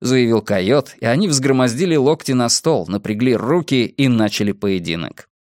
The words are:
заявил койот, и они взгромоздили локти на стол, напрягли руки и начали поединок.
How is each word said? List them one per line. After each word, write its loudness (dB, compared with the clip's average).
заявил 2
койот, 0
и -4
они 0
взгромоздили 0
локти 0
на 0
стол, 0
напрягли -2
руки 0
и 0
начали 0
поединок. -6